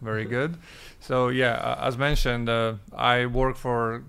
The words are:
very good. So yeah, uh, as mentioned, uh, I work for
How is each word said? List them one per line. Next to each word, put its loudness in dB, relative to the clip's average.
very -4
good. -2
So 2
yeah, 2
uh, -2
as 0
mentioned, 2
uh, 0
I 2
work 0
for -2